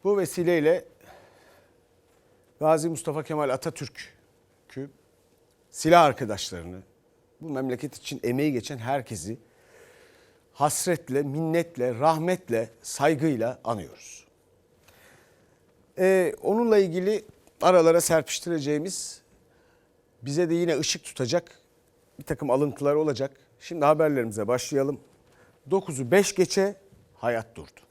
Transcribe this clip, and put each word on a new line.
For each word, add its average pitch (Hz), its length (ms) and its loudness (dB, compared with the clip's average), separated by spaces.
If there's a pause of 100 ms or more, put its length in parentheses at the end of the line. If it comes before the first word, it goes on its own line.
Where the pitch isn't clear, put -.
Bu 202 140 2
vesileyle 170 680 2 (1700)
Gazi 156 300 2
Mustafa 151 340 -6
Kemal 151 260 -2
Atatürk'ü, - 1400 -10 (800)
silah 165 340 6
arkadaşlarını, 95 800 -4 (600)
bu 160 80 -14
memleket 131 460 -6
için - 280 -14
emeği 139 300 0
geçen 123 240 -6
herkesi 113 600 -6 (1160)
hasretle, 147 680 -2
minnetle, 147 760 -2
rahmetle, 156 680 0 (120)
saygıyla 139 840 -2
anıyoruz. - 640 -10 (1700)
Ee, 185 440 4
onunla 220 360 4
ilgili 185 480 0 (360)
aralara 170 400 6
serpiştireceğimiz, 160 1200 -2 (1000)
bize 151 280 -2
de 165 60 2
yine 165 240 0
ışık - 240 -4
tutacak - 560 -6 (600)
bir - 40 -20
takım 151 260 -6
alıntılar 143 460 0
olacak. 139 360 -2 (280)
Şimdi 160 260 -4
haberlerimize 131 640 2
başlayalım. 135 520 -2 (720)
Dokuzu 135 400 -2
beş 196 240 2
geçe 196 400 0 (400)
hayat 117 400 -4
durdu. - 240 -20 (120)